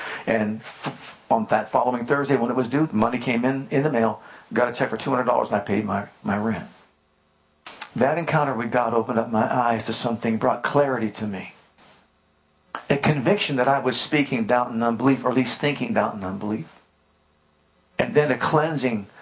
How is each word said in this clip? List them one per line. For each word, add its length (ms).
And 320
f-, 600
on 180
that 220
following 360
Thursday 300
when 160
it 40
was 120
due, 240
money 260
came 280
in, 260
in 120
the 80
mail, 300
got 180
a 20
check 160
for 80
two 120
hundred 160
dollars, 220
and 100
I 20
paid 260
my, 220
my 140
rent. 280
That 220
encounter 360
with 180
God 220
opened 260
up 120
my 200
eyes 340
to 80
something, 440
brought 260
clarity 480
to 140
me. 300
A 20
conviction 600
that 100
I 120
was 200
speaking 460
doubt 260
and 100
unbelief, 440
or 40
at 60
least 240
thinking 340
doubt 220
and 80
unbelief. 440
And 160
then 160
a 60
cleansing 680